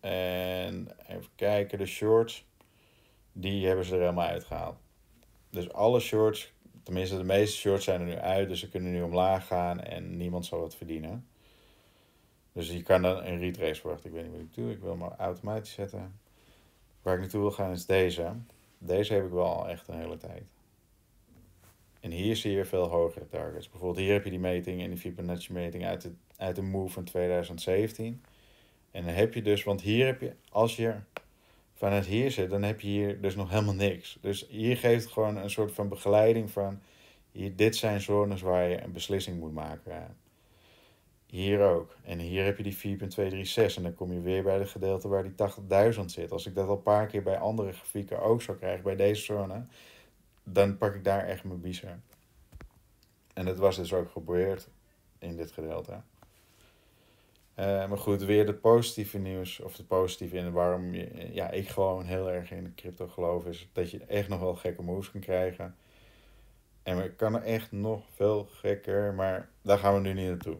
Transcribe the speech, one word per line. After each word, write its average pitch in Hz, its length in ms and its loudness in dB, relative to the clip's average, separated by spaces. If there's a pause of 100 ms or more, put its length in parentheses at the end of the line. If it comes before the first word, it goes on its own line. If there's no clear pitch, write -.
En 92 880 -4 (180)
even 92 280 -12
kijken, 101 440 0
de 98 80 -2
shorts, 113 600 2 (840)
die 95 340 -2
hebben 92 180 4
ze 90 100 -2
er 90 60 4
helemaal 87 260 2
uitgehaald. 82 500 -6 (720)
Dus 87 220 -6
alle 117 280 6
shorts, 110 520 2 (300)
tenminste 92 340 -2
de 92 80 -4
meeste 101 320 4
shorts 98 280 2
zijn 90 160 2
er 87 60 -4
nu 87 100 -4
uit, 95 320 0
dus 87 120 -4
ze - 80 -10
kunnen 90 240 -4
nu 87 100 0
omlaag 90 440 2
gaan 87 340 0
en 87 360 -8
niemand 87 300 -4
zal 85 140 -4
wat 82 160 -8
verdienen. 82 500 -8 (1300)
Dus 82 180 -6
je 87 120 -4
kan 92 200 6
dan 92 220 2
een 90 140 -4
retrace 87 420 -2
verwachten. 82 300 -8
Ik 80 40 -14
weet 82 100 -8
niet 82 80 -14
wat 80 80 -12
ik 80 140 -16
doe, 117 160 -6
ik 98 100 -10
wil 92 100 -8
hem 90 80 -6
maar 85 200 -8
automatisch 104 540 -6
zetten. 98 480 -10 (840)
Waar 92 120 2
ik 90 60 0
naartoe 95 200 -2
wil 101 100 4
gaan 95 220 -4
is 87 140 -6
deze. 90 460 2 (460)
Deze 92 340 0
heb 98 120 4
ik 90 60 -6
wel 87 260 2
al 90 120 -4
echt 85 200 -10
een 82 100 -8
hele 82 180 -8
tijd. 85 260 -14 (1600)
En 95 80 -8
hier 98 260 0
zie 107 160 -2
je 98 120 2
veel 90 240 0
hogere 85 400 0
targets. 78 400 -8
Bijvoorbeeld 90 320 -4
hier 98 120 4
heb 101 120 4
je 101 60 -4
die 92 80 -4
meting 90 440 -2
en 90 60 -6
die 90 100 -6
Fibonacci 87 540 -6
meting 87 320 -6
uit 90 160 -4
de, 87 120 -12 (240)
uit 92 200 -4
de 98 60 -4
move 95 300 -2
van 90 120 -8
tweeduizend 87 580 0
zeventien. 113 640 0 (680)
En 87 140 -8
dan 85 100 -2
heb 110 200 4
je 117 80 -4
dus, 104 220 4
want 101 160 0
hier 110 260 4
heb 131 140 0
je, - 120 -6 (180)
als 113 260 2
je 113 180 0 (800)
vanuit 98 320 2
hier 117 240 2
zit, 92 200 -2
dan 101 120 0
heb 104 180 0
je 104 80 -6
hier 101 320 0
dus 98 140 0
nog 95 160 -4
helemaal 104 240 2
niks. 95 460 -2
Dus 101 280 -4
hier 120 280 0
geeft 117 280 4
het - 80 -14
gewoon 107 240 2
een 98 140 -6
soort 104 220 0
van 101 160 -2
begeleiding 107 600 4
van, 101 300 -2 (520)
hier, 95 240 -6
dit 110 200 6
zijn 104 240 0
zones 101 420 2
waar 90 260 4
je 90 140 -2
een 92 100 -10
beslissing 90 480 -4
moet 80 140 -8
maken. 78 640 -10 (1120)
Hier 98 340 2
ook. 87 440 4
En 92 140 -6
hier 90 260 0
heb 101 120 2
je 110 60 -8
die 98 140 -4
vier 101 200 -4
punt 95 140 -6
twee 98 200 0
drie 95 140 -6
zes. 101 320 4
En 92 60 -4
dan 85 120 -4
kom 90 180 -4
je 87 80 -2
weer 92 220 0
bij 95 160 2
het 98 100 -2
gedeelte 95 400 -2
waar 98 140 2
die 95 120 -8
tachtigduizend 101 800 2
zit. 85 200 -8
Als 85 140 -6
ik 95 80 -10
dat 95 140 0
al 101 80 2
een 98 60 -8
paar 104 240 6
keer 104 160 -4
bij 95 160 0
andere 104 340 -2
grafieken 98 500 -6
ook 113 200 4
zou 98 160 -6
krijgen, 92 260 -4
bij 95 120 0
deze 104 260 4
zone, 101 420 -4 (800)
dan 98 320 4
pak 101 180 0
ik 98 100 -10
daar 98 200 2
echt 92 200 -6
mijn 92 160 -8
biezen. 90 420 -10 (1300)
En 92 100 -6
dat 90 140 -2
was 95 180 4
dus 87 160 -4
ook 87 180 0
geprobeerd 92 580 -2 (500)
in 85 180 -10
dit 82 160 -8
gedeelte. 82 480 -8 (1500)
Eh, 98 340 0
maar 101 100 -4
goed, 101 240 0
weer 104 240 6
de 104 80 0
positieve 113 640 4
nieuws, 95 420 -6
of - 160 -12
de 87 80 -16
positieve 92 520 0
in 87 160 -4
waarom 90 420 0
je, 87 380 -10
ja, 87 180 -4
ik 98 180 -4
gewoon 95 360 0
heel 92 260 -2
erg 90 200 -6
in 90 240 -10
crypto 90 320 -12
geloof, 87 400 -2
is 85 260 -10
dat 87 180 -2
je - 140 -12
echt 101 240 -2
nog 95 120 -4
wel 92 140 0
gekke 90 280 -6
moves 92 280 -4
kan 98 100 -10
krijgen. 92 560 -2 (1080)
En 90 140 -2
we 92 140 0
kan 110 240 0
er 123 80 -2
echt 113 300 -2
nog 104 300 -2 (120)
veel 104 360 2
gekker, 101 640 0
maar 95 340 -2 (140)
daar 101 160 6
gaan 101 160 6
we 98 60 4
nu 95 120 0
niet 95 160 -2
naartoe. 90 320 -4